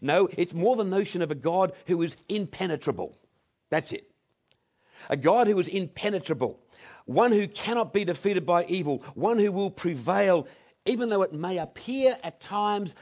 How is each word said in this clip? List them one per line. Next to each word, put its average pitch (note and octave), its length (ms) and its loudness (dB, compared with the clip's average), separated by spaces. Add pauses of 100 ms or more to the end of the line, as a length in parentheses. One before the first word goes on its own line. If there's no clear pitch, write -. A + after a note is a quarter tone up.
No, E3 340 2
it's F3 180 -2
more G#3 220 2
the A3 80 0
notion F#3 380 -2
of D3+ 80 -2
a D3+ 40 -4
God E3+ 380 0 (140)
who E3+ 160 0
is E3 140 -4 (120)
impenetrable. E3 880 -4 (540)
That's D#3 200 -2
it. - 200 -12 (1000)
A C#3+ 60 0
God G#3 320 6
who G3+ 100 4
is F3 100 0
impenetrable. F#3 920 -4 (440)
One A3 280 4
who G3+ 160 4
cannot A#3 440 -4
be G3+ 120 0
defeated F3+ 420 -2
by F3 180 2
evil. E3 380 -2 (120)
One A3 240 0
who G#3 120 4
will F#3+ 200 -2
prevail, F3 760 0 (380)
even A#3 260 -2
though G3+ 120 2
it F#3 100 0
may E3+ 260 -6
appear B3+ 640 0
at E3 180 -12
times G#3 600 -2